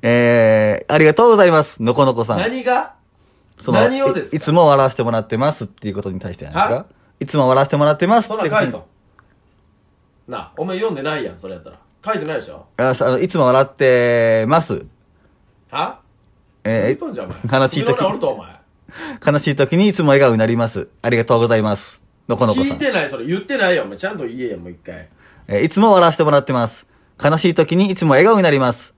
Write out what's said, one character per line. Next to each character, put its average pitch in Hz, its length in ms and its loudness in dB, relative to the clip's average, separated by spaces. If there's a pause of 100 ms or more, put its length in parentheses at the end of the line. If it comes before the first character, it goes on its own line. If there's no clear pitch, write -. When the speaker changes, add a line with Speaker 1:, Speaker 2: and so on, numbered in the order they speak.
Speaker 1:
え 113 840 2
ー、 - 60 -2
あ 156 40 4
り 156 80 6
が 151 100 6
と 226 100 4
う 240 40 8
ご 220 80 6
ざ 196 80 8
い 175 40 6
ま 156 140 4
す、 - 180 -8
の 117 140 0
こ 139 100 4
の 131 80 2
こ 117 100 -2
さ 107 120 -2
ん。 - 40 -2
Speaker 2:
何 233 240 -4
が？ 247 300 -2 (680)
Speaker 1:
そ - 80 -4
の、 113 80 0
Speaker 2:
何 262 240 0
を 269 100 0
で 151 120 -4
す - 60 -16
か？ 160 40 -6
Speaker 1:
い、 - 20 -2
い - 40 -2
つ 151 100 -4
も 165 160 4
笑 139 160 4
わ 131 80 2
せ - 60 -10
て 127 60 -4
も 117 80 -2
ら 113 80 -2
っ 107 80 -8
て 113 100 -6
ま 143 160 0
す - 100 -10
っ 101 40 -12
て - 200 -14
い 101 40 -6
う 92 40 -10
こ 101 80 -10
と 95 80 -8
に 92 80 -10
対 90 140 -12
し - 40 -16
て - 80 -16
な 71 60 -16
ん - 20 -16
で 165 60 -6
す 208 80 2
か？ - 60 -2
Speaker 2:
は 127 120 -6 (340)
い。 - 40 -8
Speaker 1:
い - 20 -8
つ 151 120 -4
も 131 100 2
笑 131 120 4
わ 139 60 2
せ - 60 -8
て 143 60 -2
も 147 80 2
ら 151 80 2
っ 147 40 -2
て 175 80 -2
ま 220 160 2
す 220 40 -4
っ - 20 -10
て 214 80 -8
こ - 20 -8
と 190 80 -4
に。 151 40 -2
Speaker 2:
そ 175 60 -4
ん 214 40 2
な - 40 0
書 131 60 -4
い - 40 -8
と。 104 140 -16 (1400)
な 123 120 -12
あ、 - 180 -18
お 156 80 -6
前 185 100 -6
読 214 160 -4
ん 160 40 -6
で 135 60 -8
な 151 160 -6
い 131 60 -6
や 98 80 -10
ん、 87 80 -20
そ 95 80 -16
れ 92 60 -12
や 90 80 -16
っ - 20 -20
た - 60 -20
ら。 - 100 -20 (260)
書 214 60 -6
い 196 80 -2
て 147 60 -8
な 156 100 -6
い 120 60 -6
で - 40 -18
し - 40 -20
ょ？ 76 180 -20 (100)
Speaker 1:
あ、 127 160 0
さ-、 120 140 0
あ 127 40 2
の、 127 80 0
い 185 80 -2
つ 185 100 -4
も 139 80 2
笑 131 180 4
っ - 100 -4
て 120 760 2
ま 165 140 2
す。 113 240 -6 (880)
Speaker 2:
は？ - 300 -8 (640)
Speaker 1:
え 110 180 -2
ー、 98 60 -2
Speaker 2:
言 - 80 0
う - 20 -20
と 339 100 -12
ん 247 60 -12
じ - 80 -12
ゃ - 20 -10
ん、 - 40 -14
お - 200 -12
前。 131 140 0
Speaker 1:
悲 131 60 2
し 147 120 -4
い - 60 -4
時。 - 0 -
Speaker 2:
い - 0 -
ろ 240 100 0
ん - 20 -8
な - 120 -2
お - 20 -4
る - 80 -8
と、 151 100 -2
お 110 80 -6
前。 - 220 -20 (680)
Speaker 1:
悲 147 140 2
し 147 120 -4
い 135 40 -2
時 139 220 0
に 202 100 4
い 196 60 0
つ 170 100 -2
も 151 60 2
笑 139 120 6
顔 123 120 4
に 110 40 0
な 110 80 2
り 117 120 0
ま 117 100 -2
す。 104 220 -10 (120)
あ 120 80 -4
り 117 80 0
が 113 80 -2
と 127 120 0
う - 20 2
ご 117 80 2
ざ 113 100 2
い 110 60 0
ま 107 120 -2
す。 - 280 -16 (240)
の 117 100 -4
こ 123 80 2
の 107 80 0
こ 262 100 -2
さ 277 40 -2
ん。 277 60 -4
Speaker 2:
聞 - 20 -6
い - 20 -14
て 269 140 -4
な 180 120 -2
い、 139 60 -8
そ 135 80 -10
れ。 120 80 -10
言 180 140 -4
っ - 20 -10
て 269 160 -8
な 190 140 0
い 170 60 2
よ、 135 60 -4
お 101 40 -10
前。 98 100 -14
ち - 80 -12
ゃ 214 80 -8
ん 196 40 -12
と 135 100 -10
言 120 140 -12
え 123 80 -8
よ、 95 80 -10
も 87 100 -16
う 90 40 -16
一 85 40 -18 (100)
回。 80 220 -18 (400)
Speaker 1:
え 101 120 -2
ー、 123 40 2
い 160 60 0
つ 196 100 -2
も 214 140 6
笑 175 120 6
わ 165 60 6
せ - 60 -6
て 165 80 2
も 151 60 2
ら 143 80 4
っ 139 40 -2
て - 80 -8
ま 120 160 0
す。 - 180 -12 (380)
悲 151 140 2
し 175 140 0
い - 20 -2
時 165 240 0
に 196 120 2
い 185 60 -4
つ 180 80 -4
も 156 80 4
笑 139 140 6
顔 220 100 6
に 196 80 2
な 165 80 4
り 139 80 2
ま 123 140 0
す。 - 240 -12